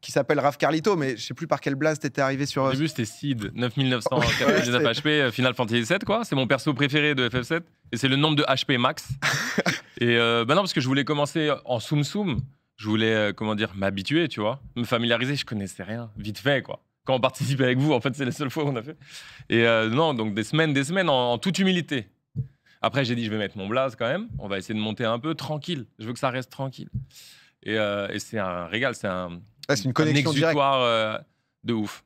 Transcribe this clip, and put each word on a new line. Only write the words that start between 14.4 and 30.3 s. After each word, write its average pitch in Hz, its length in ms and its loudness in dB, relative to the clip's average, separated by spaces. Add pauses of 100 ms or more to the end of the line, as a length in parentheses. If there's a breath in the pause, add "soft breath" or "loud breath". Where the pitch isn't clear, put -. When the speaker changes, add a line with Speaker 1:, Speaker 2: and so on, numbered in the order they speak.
Speaker 2:
vois, 117 200 -2 (160)
me 120 80 -2
familiariser. 120 520 0
Je - 80 -6
connaissais 101 380 -8
rien, 113 340 -10
vite 104 220 -8
fait, 139 240 2
quoi. - 180 -10 (240)
Quand 131 120 2
on 123 40 2
participe 127 400 0
avec 127 180 4
vous, 151 140 4
en 120 80 4
fait, 131 140 0
c'est 143 100 -2
la 123 80 0
seule 147 180 -4
fois 156 140 -2
où 143 40 0
on 135 80 -2
a 113 60 -4
fait. 151 140 -14 (540 loud breath)
Et, 117 160 4
euh, 113 240 4
non, 151 240 2
donc 110 200 -2
des 110 100 -2
semaines, 156 280 2
des 139 120 2
semaines 175 240 0
en, 127 240 2
en 120 60 0
toute 190 200 -2
humilité. 175 500 0 (720 loud breath)
Après, 117 240 2
j'ai 120 120 0
dit, 117 80 -2
je 107 60 -2
vais 107 80 -2
mettre 101 200 -4
mon 98 80 -6
blaze 127 300 -2
quand 113 100 -2
même. 190 220 -4 (100)
On 101 80 -10
va 98 120 -4
essayer 101 160 -6
de 107 40 -2
monter 110 260 -2
un 113 140 0
peu 156 160 -4
tranquille. 151 520 -6 (120)
Je 110 80 -10
veux 123 60 -6
que 117 80 -10
ça 131 100 0
reste 127 200 -6
tranquille. - 380 -10 (760 loud breath)
Et, 107 120 -2
euh, 101 360 0
et 104 80 -4
c'est - 180 -8
un 87 280 -4
régal, 117 280 -2
c'est 107 140 -6
un, 90 220 -4 (380)
Speaker 1:
Ouais, 147 60 4
c'est - 100 -4
une 131 60 0
Speaker 2:
un 123 40 -2
Speaker 1:
connexion 156 360 4